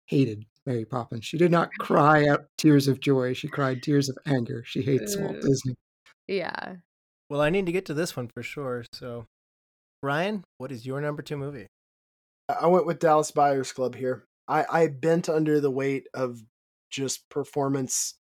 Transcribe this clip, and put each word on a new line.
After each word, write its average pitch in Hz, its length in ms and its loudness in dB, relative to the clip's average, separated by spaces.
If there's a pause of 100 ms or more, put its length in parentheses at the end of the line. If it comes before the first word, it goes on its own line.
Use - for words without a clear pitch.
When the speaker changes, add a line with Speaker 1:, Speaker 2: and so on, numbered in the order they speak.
Speaker 1:
hated 113 400 0 (200)
Mary 120 180 -4
Poppins. 117 400 -8
She - 140 -6
did 170 120 4
not 165 280 2
cry 151 480 4
out 143 200 2 (120)
tears 143 300 6
of 135 120 0
joy. 131 320 2
She 143 160 -6
cried 131 340 -2
tears 143 260 2
of 127 80 -8 (100)
anger. 123 400 -2
She - 160 -6
hates 127 340 0
Walt - 200 -6
Speaker 2:
Uh, - 40 -12
Speaker 1:
Disney. 131 340 0 (540)
Speaker 2:
yeah. - 480 -6 (520)
Speaker 3:
Well, 143 120 -2
I 147 100 2
need 196 160 0
to 175 60 0
get 190 140 -2
to 156 80 -6
this 165 220 -4
one 123 120 -6
for 120 140 -12
sure. 123 500 -8
So, 120 320 -12 (800)
Brian, 175 420 -2 (140)
what 127 120 -10
is 120 160 -12
your 135 140 -6
number 147 220 -4
two 151 140 -10
movie? 139 300 -10 (840)
Speaker 4:
I - 180 -2
went 175 200 6
with 165 120 -2
Dallas 156 320 4
Buyers 143 420 2
Club 123 220 -2
here. 127 300 -4 (240)
I, 147 220 2
I 165 180 6
bent 160 400 0
under 156 320 2
the 139 100 2
weight 135 440 -2
of 123 280 -6 (480)
just - 400 -6
performance 139 840 -4 (140)